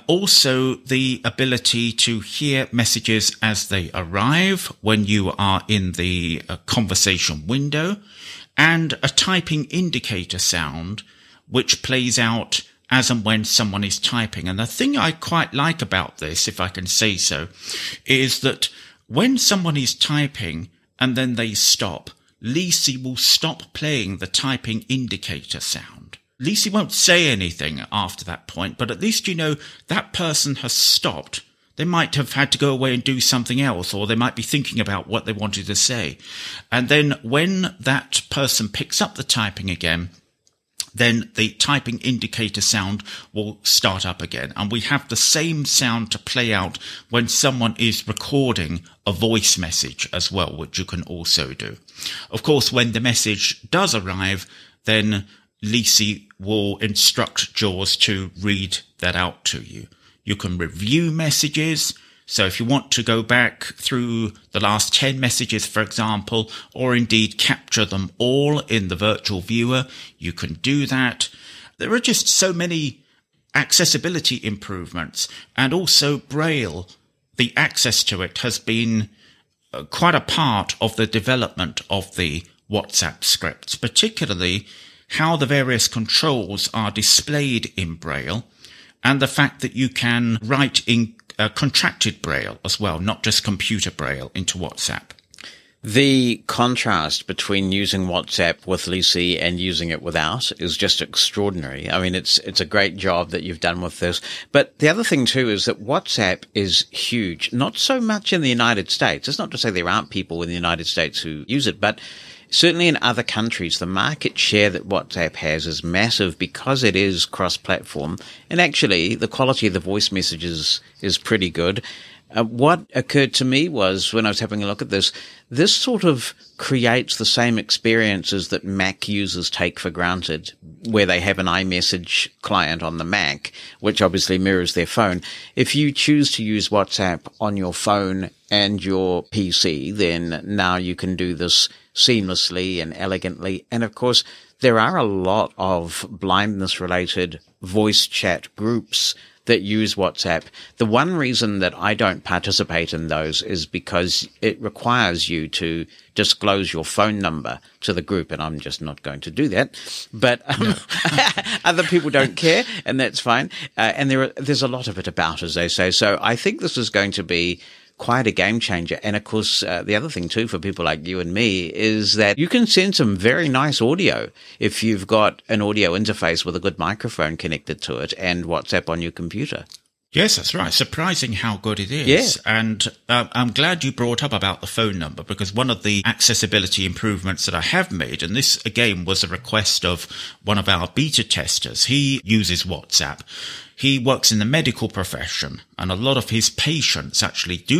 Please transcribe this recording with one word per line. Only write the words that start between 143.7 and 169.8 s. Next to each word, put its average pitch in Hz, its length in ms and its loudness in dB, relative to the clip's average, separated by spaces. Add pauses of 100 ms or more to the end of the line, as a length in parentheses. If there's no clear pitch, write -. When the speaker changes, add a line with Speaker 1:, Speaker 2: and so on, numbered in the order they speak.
Speaker 2:
And 117 100 0
of 107 140 -6
course, 123 260 2 (380)
there 117 180 6
are 135 180 4
a 156 60 2
lot 98 560 2
of 87 500 -2
blindness-related 92 1300 -2 (200)
voice 107 460 2
chat - 480 -2
groups - 640 -2 (300)
that 110 160 4
use 104 340 0
WhatsApp. 85 480 0 (320)
The 117 100 4
one 143 300 4
reason 117 420 0
that 90 180 0
I 101 180 0
don't 95 280 0
participate 87 680 0
in 80 160 -4
those 78 340 -2
is 85 240 -4
because 90 640 -2 (120)
it - 200 0
requires 107 680 0
you 80 200 -4
to 82 380 -4 (280)
disclose 98 580 2
your 80 120 -4
phone 107 340 0
number 78 400 -4 (220)
to 107 120 -2
the 87 100 -2
group, 87 280 -4
and 76 100 -6
I'm 78 200 -6
just 73 200 -10
not 76 220 -10
going 71 180 -10
to 82 100 -12
do 127 180 0
that. 107 280 0 (360)
But, 120 340 2
um, 214 220 0
Speaker 1:
No. 202 60 2 (440)
Speaker 2:
<laughs> 247 460 0
other 175 180 4
people 160 280 2
don't 135 260 2
care, 170 280 4 (200)
and 131 160 0
that's 117 180 -2
fine. 127 320 0 (260)
Uh, 110 200 2
and 139 140 0
there 131 120 4
are, 131 140 0
there's 139 260 0
a 135 60 2
lot 127 180 -6
of 95 120 -6
it 92 100 -6
about, 82 340 0
as 82 120 -6
they 87 140 0
say. 92 220 2
So 101 300 4
I 117 160 2
think 214 240 -2
this - 160 -4
is 117 140 -2
going 101 220 2
to 98 120 -4
be 85 360 0 (400)
quite 123 260 2
a 104 60 4
game 104 260 2
changer. 85 440 -2
And 104 120 -2
of 104 100 -2
course, - 380 -2
uh, 90 200 -4